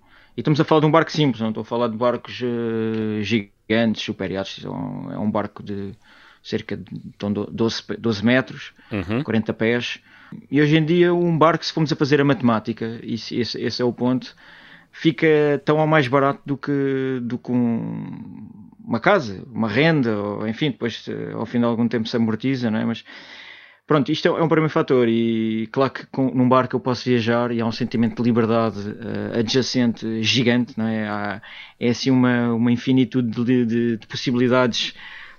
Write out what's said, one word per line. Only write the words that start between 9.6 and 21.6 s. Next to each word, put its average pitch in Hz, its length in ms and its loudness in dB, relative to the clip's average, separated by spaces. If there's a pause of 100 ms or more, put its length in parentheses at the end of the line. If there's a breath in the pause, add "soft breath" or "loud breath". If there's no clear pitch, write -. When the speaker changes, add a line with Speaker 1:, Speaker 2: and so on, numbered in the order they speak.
Speaker 1:
E 135 120 2
hoje 151 160 4
em 160 60 4
dia 175 300 4
um 175 240 2
barco, 160 280 4
se - 60 -4
formos 156 200 0
a 156 40 0
fazer 143 240 2
a 143 60 4
matemática, 117 800 0
e 113 140 -6
se-, 110 220 -6
esse, - 220 -4
esse 120 200 -4
é 123 40 2
o 120 80 2
ponto, 123 420 -2 (560 loud breath)
fica - 360 0 (360)
tão 151 140 2
ou 156 100 4
mais 151 200 4
barato 139 380 2
do 139 120 -2
que, 135 640 -2
do 120 160 -4
que - 140 -8
um, 110 1000 -4 (340)
uma 113 160 -2
casa, 117 520 2
uma 110 180 -2
renda, 127 480 4
ou, 104 300 -4
enfim, 131 240 -2
depois, 117 360 -6
eh, 110 260 -8
ao 110 120 -4
fim 120 140 -2
de 117 60 4